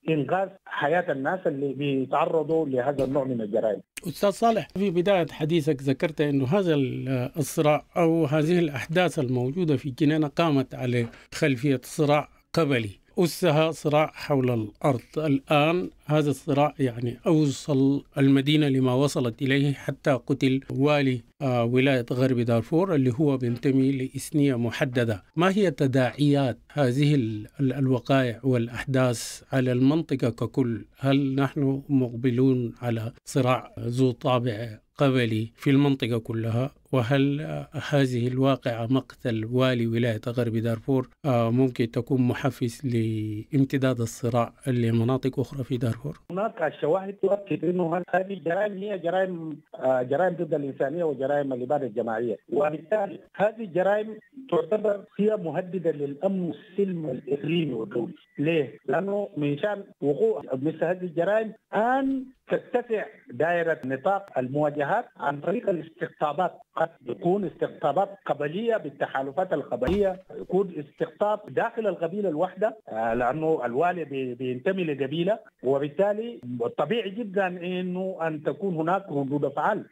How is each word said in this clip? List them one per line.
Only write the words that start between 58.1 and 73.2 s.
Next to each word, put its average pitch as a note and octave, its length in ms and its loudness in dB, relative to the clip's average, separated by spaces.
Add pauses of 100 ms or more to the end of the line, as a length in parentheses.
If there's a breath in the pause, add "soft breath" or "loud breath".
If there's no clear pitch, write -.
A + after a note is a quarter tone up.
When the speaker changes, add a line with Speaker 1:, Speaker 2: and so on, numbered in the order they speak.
Speaker 1:
ليه؟ D3 480 0
لأنه G3 500 -2
من C#3+ 220 -2
شأن G3+ 260 -4 (160)
وقوع E3+ 420 0 (100)
مثل D3+ 320 -4
هذه F3+ 180 -2
الجرائم F#3+ 500 -2 (220)
أن C4 500 0 (240)
تتسع A3+ 560 -2 (260)
دائرة D#3+ 540 0
نطاق D3 540 -2
المواجهات D3 640 0 (120)
عن C#3+ 240 -4
طريق F#3+ 280 -2
الاستقطابات، D#3+ 840 -4 (240)
قد D#3+ 120 0 (200)
تكون F#3 360 0
استقطابات D#3 640 -2 (180)
قبلية D#3+ 500 -2
بالتحالفات C#3+ 760 -4
القبلية، E3 640 0 (240)
يكون F3+ 380 -2
استقطاب G#3 680 -4
داخل G#3+ 380 -2
القبيلة F3+ 420 -2
الواحدة، F3+ 480 -2 (120)
آه، A2+ 260 -2
لأنه D3+ 500 0